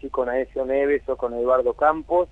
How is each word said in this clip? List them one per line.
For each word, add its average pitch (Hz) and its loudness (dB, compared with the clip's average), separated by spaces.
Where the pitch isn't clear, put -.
si 139 -10
con 127 -2
Aécio 131 -4
Neves 139 0
o 135 -2
con 120 -4
Eduardo 120 2
Campos, 160 0